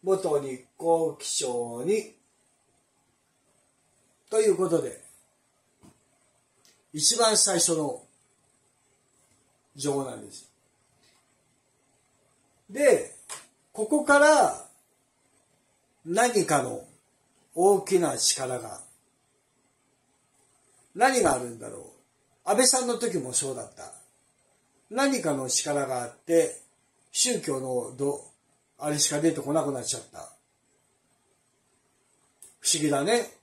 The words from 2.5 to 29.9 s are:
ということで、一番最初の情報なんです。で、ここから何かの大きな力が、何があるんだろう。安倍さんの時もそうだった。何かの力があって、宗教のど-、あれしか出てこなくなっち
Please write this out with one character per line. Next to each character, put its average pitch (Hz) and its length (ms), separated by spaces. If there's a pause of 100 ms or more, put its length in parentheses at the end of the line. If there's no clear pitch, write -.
と 220 100
い 220 80
う 185 80
こ 175 140
と 160 100
で、 - 260 (1900)
一 156 240
番 220 180
最 185 220
初 170 180
の 143 260 (1700)
情 139 160
報 139 120
な 123 100
ん - 100
で - 80
す。 - 180 (2250)
で、 254 440 (580)
こ 214 140
こ 302 180
か 285 140
ら - 480 (1400)
何 214 400
か 147 160
の 120 260 (640)
大 185 280
き 185 180
な 139 160
力 127 420
が、 110 240 (2000)
何 247 280
が 147 120
あ 127 40
る 123 120
ん 113 100
だ 113 80
ろ - 240 (540)
う。 180 40
安 208 60
倍 247 100
さ 254 140
ん 240 80
の 240 80
時 226 220
も 127 160
そ 135 180
う - 20
だ 117 120
っ - 80
た。 - 180 (1000)
何 262 300
か 160 140
の 131 160
力 143 360
が 127 160
あ 120 60
っ - 80
て、 165 460 (500)
宗 233 280
教 135 200
の 127 360
ど-、 139 280 (540)
あ 147 100
れ 147 100
し - 120
か 147 100
出 160 120
て 147 100
こ 139 100
な 156 100
く 143 100
な 123 100
っ - 20
ち - 120